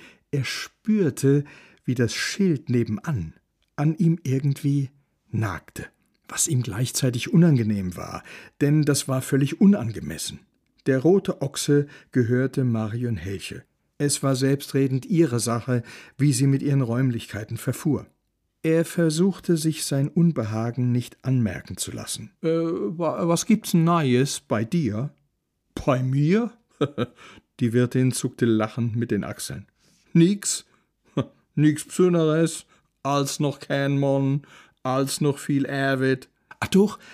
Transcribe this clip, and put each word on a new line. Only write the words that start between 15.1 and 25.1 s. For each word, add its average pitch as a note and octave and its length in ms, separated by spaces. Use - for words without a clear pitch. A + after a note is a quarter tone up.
Sache, A#2 440
wie C#3+ 160
sie C3+ 140
mit C3+ 140
ihren C#3 200
Räumlichkeiten A#2 760
verfuhr. B2+ 500
Er D#3+ 220
versuchte, E3+ 720
sich D#3 300
sein C#3 240
Unbehagen B2 840
nicht A#2+ 320
anmerken A2+ 540
zu - 140
lassen. - 400
Äh, E3 80
wa-, E3 760
was E3+ 180
gibt's - 280
Neues D#3 680
bei A2+ 240
dir? C3 460